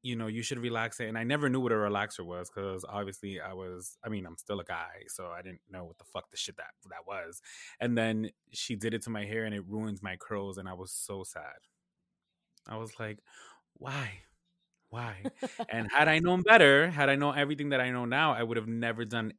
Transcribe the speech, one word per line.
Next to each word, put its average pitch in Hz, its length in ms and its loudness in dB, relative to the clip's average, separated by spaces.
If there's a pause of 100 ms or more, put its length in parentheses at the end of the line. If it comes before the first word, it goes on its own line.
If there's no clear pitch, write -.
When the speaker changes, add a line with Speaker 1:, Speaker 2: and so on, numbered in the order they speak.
Speaker 1:
you 123 140 -4
know, 113 100 -2
"You 110 160 -4
should 120 160 -4
relax 117 420 -2
it," 113 80 -4
and 113 80 -4
I 113 80 -2
never 143 240 2
knew 127 120 2
what 120 120 2
a - 20 4
relaxer 101 500 0
was, 87 240 -8
'cause 95 400 -6
obviously 98 520 -8
I 95 120 -10
was, 90 500 -12
I 117 60 -8
mean, 98 180 -6
I'm 85 100 -16
still 101 240 -6
a 85 40 -10
guy, 85 440 -8
so 90 220 -10
I 87 120 -12
didn't 92 260 -16
know 92 160 -12
what 82 140 -18
the - 60 -20
fuck - 260 -12
the 92 60 -14
shit - 200 -8
that, 78 160 -14 (160)
that - 180 -16
was. 98 340 -10 (400)
And 120 160 0
then 110 340 0 (220)
she - 240 -6
did 110 180 -4
it 104 80 -4
to 117 80 -8
my 104 140 -6
hair, 110 200 -4
and 107 100 -4
it 98 120 -8
ruined 107 360 -6
my 92 140 -6
curls, 98 420 -6
and 95 100 -10
I 92 60 -8
was 92 180 -10
so 98 320 -6
sad. 76 340 -14 (1080)
I 110 100 -8
was 110 220 -10
like, 107 200 -8 (560)
"Why? 131 480 -8 (680)
Why?" 113 420 -8 (100)
Speaker 2:
<laughs> - 280 -8
Speaker 1:
And 113 220 -2
had 151 180 6
I 156 100 6
known 180 240 4
better, 165 480 12
had 143 180 4
I 139 60 6
known 143 220 2
everything 143 340 0
that 131 100 4
I 127 100 0
know 123 140 -2
now, 139 280 4
I 117 100 0
would 113 140 -2
have 110 120 -4
never 117 360 -2
done 110 340 -4